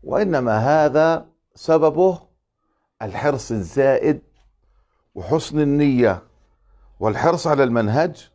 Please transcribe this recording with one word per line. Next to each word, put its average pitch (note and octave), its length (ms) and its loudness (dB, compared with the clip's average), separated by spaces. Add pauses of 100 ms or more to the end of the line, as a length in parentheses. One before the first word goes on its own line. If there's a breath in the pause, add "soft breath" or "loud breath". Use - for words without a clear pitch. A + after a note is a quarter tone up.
وإنما C#3 540 0
هذا D3+ 720 2 (260)
سببه D#3+ 720 0 (760)
الحرص A#2+ 500 -4
الزائد C3+ 680 0 (960)
وحسن D3 440 -4
النية C3+ 640 0 (760)
والحرص D#3+ 480 -2
على C#3+ 160 2
المنهج A#2+ 720 -2